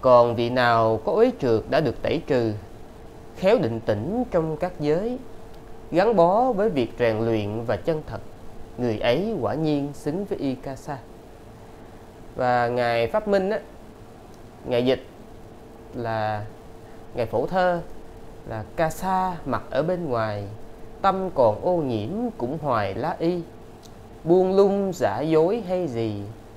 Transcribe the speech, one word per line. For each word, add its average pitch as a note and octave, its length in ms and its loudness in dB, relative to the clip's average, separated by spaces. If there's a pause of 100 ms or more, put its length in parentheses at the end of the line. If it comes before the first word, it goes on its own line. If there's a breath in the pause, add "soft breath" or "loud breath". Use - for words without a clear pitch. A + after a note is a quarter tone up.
Còn A#2+ 340 8
vị A#2 140 0
nào A#2 560 4
có G3+ 60 0
uế A3+ 200 4 (100)
trượt A#2 280 4
đã C3 100 4
được C3 220 0
tẩy C#3+ 260 0
trừ, A#2+ 260 2 (840)
khéo G#3 200 4
định A#2 220 0
tĩnh C3 520 -2
trong D#3+ 260 0
các F3+ 220 -4
giới, F3+ 380 0 (760)
gắn G3+ 240 4
bó G3 360 6
với G#3 180 2
việc C3 300 0
rèn A2+ 200 4
luyện A2+ 460 0
và A#2 100 0
chân D#3 320 -2
thật, A2 140 -10 (560)
người A#2 220 0
ấy E3 420 2
quả G#2+ 120 0
nhiên D3 400 0
xứng E3+ 320 -4
với F#3+ 120 -6
y C3+ 180 -2
ca C3 200 -10
sa. C#3 220 -10 (1400)
Và B2 320 2
Ngài A#2+ 400 2
Pháp G#3+ 200 -2
Minh G3 220 2
á, G#3+ 100 -2 (1040)
Ngài B2 200 2
dịch B2+ 200 2 (880)
là A2 520 -2 (720 loud breath)
Ngài A#2+ 100 0
Phổ A#2 200 0
Thơ F3+ 360 2 (680)
là A2 140 -6 (120)
ca D#3+ 140 2
sa F#3 560 0
mặc A#2+ 240 -2
ở C3+ 140 0
bên F3 220 -2
ngoài, A2 380 -2 (580)
tâm F#3+ 340 2
còn A2 300 4
ô F3+ 120 2
nhiễm A#2+ 320 0 (280)
cũng C3 240 -4
hoài A2 340 0
lá C#3+ 240 -2
y. E3+ 220 2 (840)
Buông F#3 320 6
lung G3 380 6
giả A2 280 0
dối D#3+ 460 4
hay F#3 200 0
gì, A2+ 340 -2 (360)